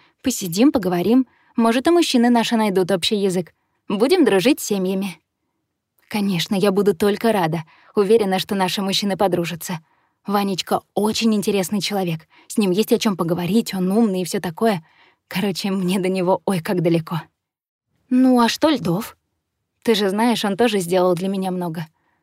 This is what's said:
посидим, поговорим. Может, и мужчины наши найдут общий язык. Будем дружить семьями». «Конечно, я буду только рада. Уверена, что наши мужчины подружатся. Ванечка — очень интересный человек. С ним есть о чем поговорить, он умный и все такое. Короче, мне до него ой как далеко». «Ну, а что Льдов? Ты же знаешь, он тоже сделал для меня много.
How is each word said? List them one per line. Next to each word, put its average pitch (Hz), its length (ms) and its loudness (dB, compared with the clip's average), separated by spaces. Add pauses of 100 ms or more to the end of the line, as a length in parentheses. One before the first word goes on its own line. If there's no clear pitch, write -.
(220)
посидим, 226 500 0
поговорим. 185 540 2 (300)
Может, 233 300 2
и 330 40 4
мужчины 294 380 4
наши 233 280 2
найдут 190 340 0
общий 196 260 -2
язык. 185 380 -2 (340)
Будем 269 360 2
дружить 202 360 2
семьями». 190 600 -6 (880)
«Конечно, 196 460 -2
я 196 160 2
буду 196 240 2
только 214 380 0
рада. 165 320 -2 (300)
Уверена, 202 440 2
что - 160 -6
наши 196 280 -2
мужчины 190 340 -2
подружатся. 170 640 -2 (460)
Ванечка — 202 560 -2 (120)
очень 220 400 0
интересный 202 460 -2
человек. 180 480 -4 (180)
С - 120 -8
ним 202 120 2
есть 214 220 2
о 226 60 4
чем 202 180 -2
поговорить, 180 580 -2
он 185 160 -2
умный 196 320 0
и - 20 -4
все 190 160 -6
такое. 180 440 -2 (440)
Короче, 196 420 -4
мне 190 280 -2
до 185 100 -2
него 185 360 0
ой 190 160 -2
как 180 220 -2
далеко». 165 400 0 (880)
«Ну, 254 280 4
а 233 100 4
что - 200 0
Льдов? 196 480 -2 (680)
Ты 226 120 2
же 196 160 0
знаешь, 220 340 0
он 196 120 -2
тоже 214 220 2
сделал 180 360 2
для 185 140 -4
меня 190 220 -4
много. 175 360 -6 (360)